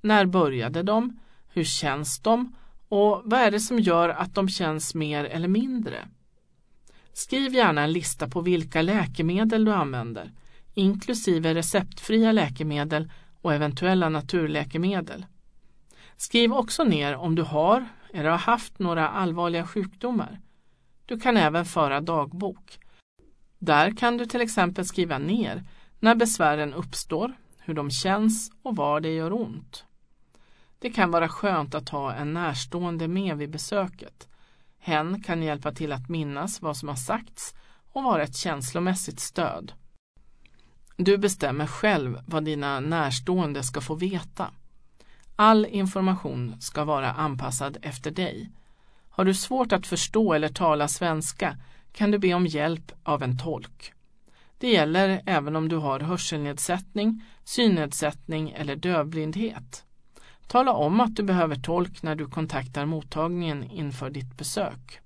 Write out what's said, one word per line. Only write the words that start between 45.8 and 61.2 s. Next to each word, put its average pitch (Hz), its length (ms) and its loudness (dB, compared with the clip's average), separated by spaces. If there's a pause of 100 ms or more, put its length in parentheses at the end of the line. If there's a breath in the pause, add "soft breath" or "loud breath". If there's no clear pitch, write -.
ska - 220 -6
vara 139 280 0
anpassad 139 720 -4
efter 147 300 -8
dig. 185 400 -6 (580 soft breath)
Har 185 160 0
du 190 80 6
svårt 254 380 0
att 185 160 0
förstå 190 460 2
eller 151 160 2
tala 160 380 2
svenska 160 720 -2 (340 soft breath)
kan 208 200 2
du 208 60 4
be 185 160 4
om 180 140 4
hjälp 156 440 -2 (120)
av 143 200 2
en 127 140 0
tolk. - 560 -10 (640 soft breath)
Det 247 140 2
gäller 190 540 4
även 156 300 0
om 160 140 0
du 165 60 0
har 147 240 -2
hörselnedsättning, 175 1300 -2 (180 loud breath)
synnedsättning 156 1080 0
eller 143 260 -6
dövblindhet. 160 1120 -4 (600 soft breath)
Tala 254 260 4
om 160 260 4
att 220 160 2
du 214 80 -2